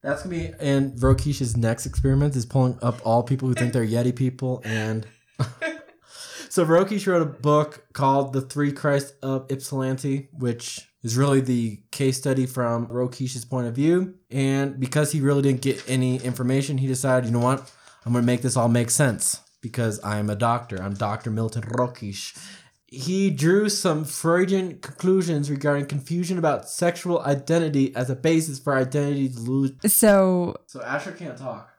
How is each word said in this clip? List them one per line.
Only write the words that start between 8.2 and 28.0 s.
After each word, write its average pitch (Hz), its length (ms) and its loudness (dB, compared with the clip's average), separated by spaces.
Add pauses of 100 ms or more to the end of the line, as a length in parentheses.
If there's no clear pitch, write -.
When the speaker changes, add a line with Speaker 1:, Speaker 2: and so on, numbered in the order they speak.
Speaker 1:
The 135 80 0
Three 143 320 -2
Christ 143 500 0
of 135 280 -4
Ypsilanti, 135 800 -4
which 120 560 -6 (140)
is 117 140 -2
really 135 240 6
the 120 500 -2
case 135 260 0
study 131 300 0
from 117 400 -2
Rokeach's 127 580 -4
point 127 220 -4
of 117 80 -4
view. 175 400 2 (160)
And 139 480 0
because 147 340 0
he 156 80 0
really 139 220 2
didn't 135 200 2
get 135 260 -2
any 127 280 0
information, 131 640 -2
he 135 80 0
decided, 127 400 2
"You 113 60 0
know 120 120 2
what? 131 260 0 (340)
I'm 117 80 -2
gonna 120 120 2
make 123 180 2
this 131 140 0
all 120 120 4
make 117 220 2
sense - 500 0 (200)
because 113 440 -4
I'm 104 260 -2
a 101 60 -2
doctor. 117 460 -2
I'm 98 120 -6
Doctor 107 360 -4
Milton 110 320 -4
Rokeach." 113 720 -6 (500)
He 180 440 0
drew 180 400 2
some 156 340 0
Freudian 180 760 0
conclusions 165 680 0
regarding 143 360 0
confusion 170 500 -4
about 156 320 0
sexual 175 540 0
identity 143 720 2
as 127 140 -2